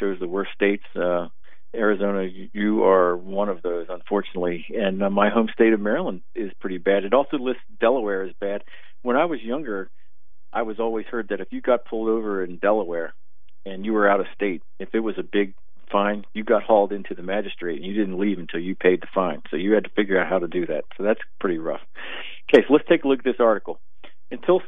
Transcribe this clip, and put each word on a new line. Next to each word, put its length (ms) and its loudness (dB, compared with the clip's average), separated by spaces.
shows 180 0
the 80 -4
worst 280 -4
states, 300 2
uh, 320 0
Arizona, 460 2
y-, 320 -6
you 320 2
are 320 6
one 320 -2
of 140 -4
those, 260 -4
unfortunately. 760 -2
And, 280 0
uh, 80 2
my 200 6
home 220 2
state 200 6
of 80 2
Maryland 420 -2
is 260 -6
pretty 180 -4
bad. 260 2
It 100 0
also 240 2
lists 240 -4
Delaware 420 2
as 180 -6
bad. 240 -2
When 140 2
I 100 4
was 160 -4
younger, 480 -4
I 100 0
was 180 -4
always 260 -2
heard 220 -4
that 120 -2
if 100 -6
you 100 -6
got 240 2
pulled 240 -2
over 340 0
in 140 -4
Delaware 560 0
and 180 -6
you 80 0
were 160 6
out 120 6
of 140 -2
state, 280 -2
if 160 -6
it 60 2
was 180 -2
a 40 -4
big 320 0
fine, 320 2
you 100 -4
got 180 4
hauled 300 6
into 220 -4
the 80 -8
magistrate 540 -2
and 80 -8
you 100 -6
didn't 240 0
leave 200 0
until 220 -6
you 140 -4
paid 260 4
the 140 -8
fine. 360 0
So 60 -4
you 160 2
had 120 4
to 60 -8
figure 300 2
out 80 0
how 100 2
to 100 -2
do 180 -2
that. 180 -2
So 60 -6
that's 180 2
pretty 180 0
rough. 220 -4
Okay, 140 10
so 60 4
let's 160 4
take 160 4
a 40 2
look 120 4
at 40 -8
this 160 0
article. 380 2
Until 380 2